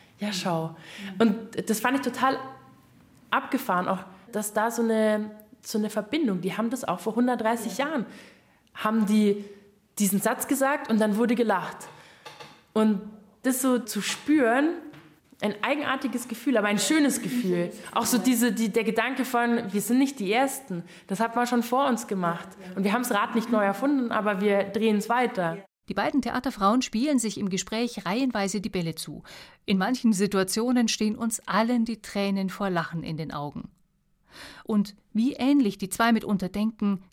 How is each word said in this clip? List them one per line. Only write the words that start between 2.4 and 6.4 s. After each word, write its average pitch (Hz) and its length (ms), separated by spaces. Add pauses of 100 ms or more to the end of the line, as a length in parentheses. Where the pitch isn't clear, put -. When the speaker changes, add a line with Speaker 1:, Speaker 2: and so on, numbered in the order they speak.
Speaker 1:
abgefahren, 240 580
auch 190 160 (260)
dass 214 220
da 220 180
so 233 120
eine, 214 480 (320)
so - 160
eine 214 120
Verbindung, 214 500